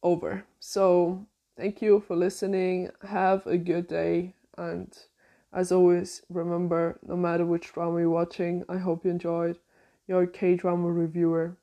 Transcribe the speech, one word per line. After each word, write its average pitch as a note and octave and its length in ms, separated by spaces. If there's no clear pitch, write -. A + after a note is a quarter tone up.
over. F3+ 420
So, F#3 680
thank G3+ 260
you G#3+ 240
for F3 100
listening. F#3 720
Have F#3+ 400
a F3+ 120
good F3 280
day. E3+ 480
And F3 380
as F3+ 200
always, F3+ 560
remember, E3+ 800
no F3 100
matter F3 280
which E3+ 280
drama E3+ 280
you're E3+ 100
watching, F3 580
I F#3 100
hope F3+ 260
you F#3 60
enjoyed. E3+ 480
Your F3+ 180
K-drama F3 640
reviewer. E3 720